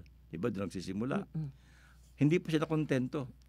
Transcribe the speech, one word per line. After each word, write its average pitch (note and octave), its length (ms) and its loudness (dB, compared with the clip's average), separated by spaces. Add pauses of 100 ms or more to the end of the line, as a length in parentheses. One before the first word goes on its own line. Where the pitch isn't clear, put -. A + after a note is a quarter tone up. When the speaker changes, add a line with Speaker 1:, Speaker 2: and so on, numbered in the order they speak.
(300)
Speaker 1:
Diba? F2+ 160 -4
Doon F#2+ 240 -2
nagsisimula. G#2+ 560 -4
Speaker 2:
Mm-mm. D#3 240 -6 (640)
Speaker 1:
Hindi D3+ 240 6
pa D#3+ 160 -2
siya D#3 80 6
nakontento. D3 640 0 (220)